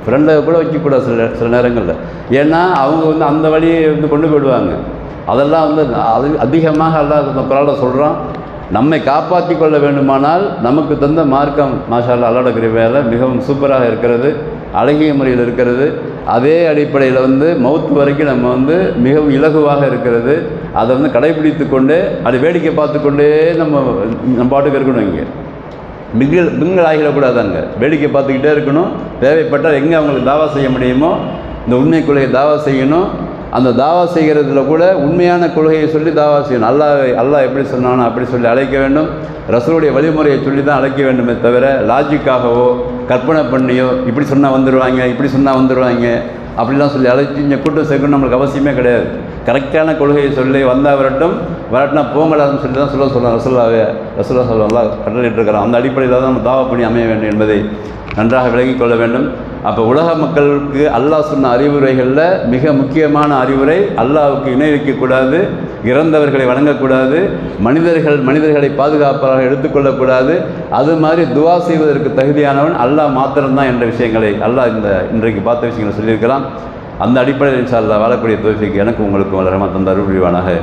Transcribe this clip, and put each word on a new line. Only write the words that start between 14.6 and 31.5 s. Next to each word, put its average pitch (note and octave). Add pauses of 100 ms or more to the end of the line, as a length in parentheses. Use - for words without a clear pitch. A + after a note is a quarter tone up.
அழகிய D3+
முறையில் B2+
இருக்கிறது. B2 (480)
அதே C#3 (140)
அடிப்படையில C#3
வந்து C3+ (180)
மவுத் D3+
வரைக்கும் C#3+
நம்ம B2
வந்து C3+ (300)
மிகவும் D3
இலகுவாக D3
இருக்கிறது. A#2+ (460)
அதை A#2
வந்து C#3+
கடைபிடித்து D#3 (100)
கொண்டு C3+ (300)
அதை B2+
வேடிக்கை D#3+
பார்த்து D3
கொண்டே D3 (320)
நம்ம, D3+ (580)
நம்ம B2+
பாட்டுக்கு C#3
இருக்கணும். B2
இங்க D#2 (960)
மிங்கிள், D#3 (100)
மிங்கிள் E3+
ஆகிடக்கூடாது. C#3
அங்க F2 (200)
வேடிக்கை D3
பார்த்துக்கிட்டே C#3
இருக்கணும். D3 (320)
தேவைப்பட்டால் C#3+
எங்க E3
அவங்களுக்கு C#3
தாவா D#3 (100)
செய்ய C3+
முடியுமோ, B2+ (540)